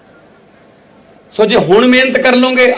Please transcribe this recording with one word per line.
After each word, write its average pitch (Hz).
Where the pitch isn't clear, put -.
ਸੋ 214
ਜੇ 214
ਹੁਣ 196
ਮਿਹਨਤ 254
ਕਰ 254
ਲਓਗੇ, 247